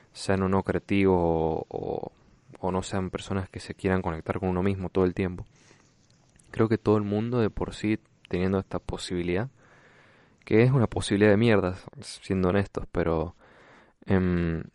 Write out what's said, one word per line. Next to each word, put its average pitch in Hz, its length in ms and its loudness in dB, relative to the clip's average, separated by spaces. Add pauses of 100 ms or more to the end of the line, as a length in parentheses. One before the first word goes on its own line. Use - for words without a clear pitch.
(140)
sean 95 280 -2
o 95 60 2
no 95 140 2
creativos 95 560 2
o, 82 500 0
o, - 440 -8 (480)
o 92 120 -4
no 92 100 -2
sean 92 280 -4
personas - 400 -6
que 92 100 -12
se - 140 -12
quieran 95 280 0
conectar 85 380 -4
con 95 80 0
uno 90 140 0
mismo 98 260 -2
todo 92 160 0
el 90 100 0
tiempo, 92 320 -4 (1040)
creo 113 180 0
que 110 100 2
todo 104 180 4
el 107 80 2
mundo 113 360 -2
de 104 100 2
por - 240 -8
sí 107 240 -2 (300)
teniendo 95 300 0
esta 95 200 -6
posibilidad, 90 680 -4 (1000)
que 107 180 6
es 127 80 4
una 123 140 4
posibilidad 104 440 4
de 98 80 6
mierda, 98 380 2 (260)
siendo 92 480 -2
honestos, 98 420 -2
pero, 82 420 0 (720)
em, 87 560 0 (120)